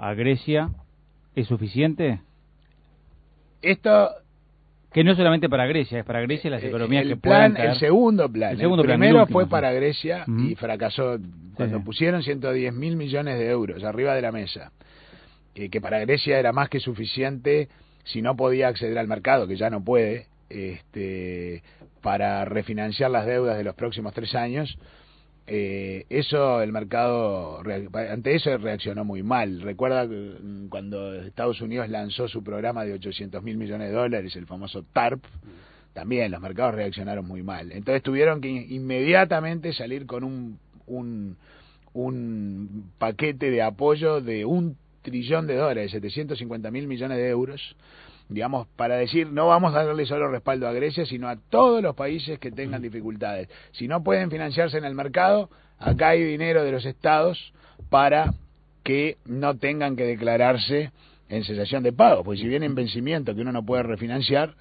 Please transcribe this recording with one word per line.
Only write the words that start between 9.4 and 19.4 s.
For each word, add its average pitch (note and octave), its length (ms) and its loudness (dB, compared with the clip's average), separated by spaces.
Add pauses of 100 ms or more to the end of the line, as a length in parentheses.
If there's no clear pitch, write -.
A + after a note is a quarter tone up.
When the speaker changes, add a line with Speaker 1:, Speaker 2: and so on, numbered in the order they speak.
Speaker 1:
sí. F3+ 60 -2
Speaker 2:
para C#3 240 2
Grecia D3+ 520 0
Speaker 1:
Ujú. A#2 140 0
Speaker 2:
y C#3 160 2
fracasó. A2+ 600 -2
Speaker 1:
Sí, G2 60 -10 (320)
Speaker 2:
Cuando G#2+ 240 -2
Speaker 1:
sí. G2 40 -6
Speaker 2:
pusieron D#3+ 400 0
ciento C3+ 300 -4
diez B2+ 200 -2
mil D#3 220 -4
millones C#3+ 420 -2
de A#2 120 0
euros G2+ 340 -2
arriba B2 320 0
de B2+ 60 0
la A#2 100 -2
mesa, G2+ 400 -10 (840)
eh, G2+ 160 -10
que G#2+ 120 -4
para G#2+ 180 -2
Grecia C3+ 400 2
era A#2+ 140 4
más C3+ 160 2
que C#3 100 -4
suficiente C3 880 -2 (380)
si A2+ 160 -6
no B2 160 0
podía C3 320 2
acceder A#2 280 -2
al A2+ 120 -2
mercado, A2 400 2